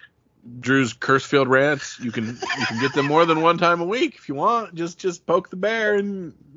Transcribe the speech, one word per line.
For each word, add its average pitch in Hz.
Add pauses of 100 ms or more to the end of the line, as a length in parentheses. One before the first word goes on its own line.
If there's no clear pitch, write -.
(600)
Drew's 123
curse-filled 135
rants? 135
You 120
can, 113
you 120
can 113
get 135
them 139
more 156
than 160
one 165
time 170
a 170
week 247
if -
you 143
want. 190
Just, 170
just 175
poke 180
the 190
bear 214
and 196 (240)